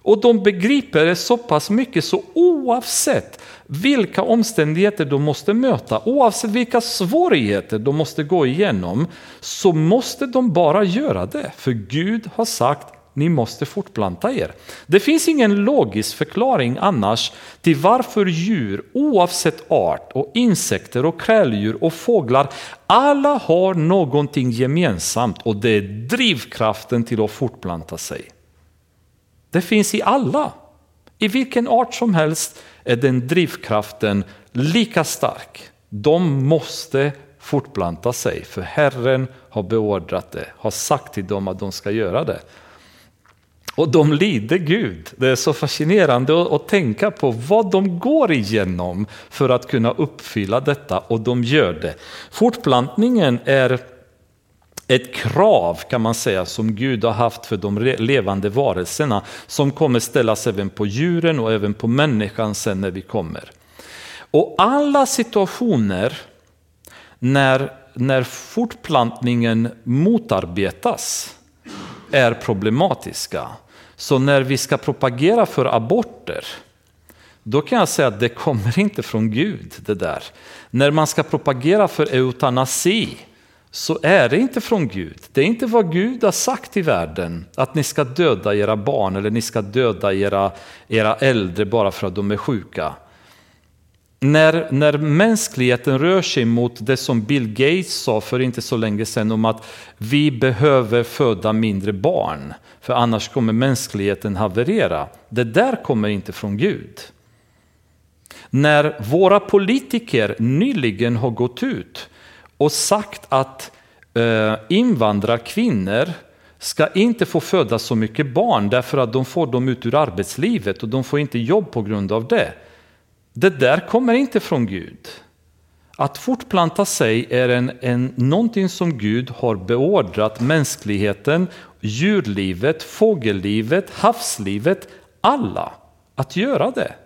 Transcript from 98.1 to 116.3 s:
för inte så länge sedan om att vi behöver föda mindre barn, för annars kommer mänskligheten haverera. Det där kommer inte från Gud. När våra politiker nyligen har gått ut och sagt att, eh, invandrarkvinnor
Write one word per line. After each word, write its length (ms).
för 180
inte 220
så 160
länge 280
sedan 260
om 140
att 200
vi 340
behöver 720
föda 500
mindre 400
barn, 600
för 120
annars 360
kommer 240
mänskligheten 840
haverera. 720
Det 140
där 400
kommer 260
inte 220
från 260
Gud. 420
När 500
våra 400
politiker 1000
nyligen 760
har 140
gått 340
ut 460
och 140
sagt 580
att, 420
eh, 400
invandrarkvinnor 1400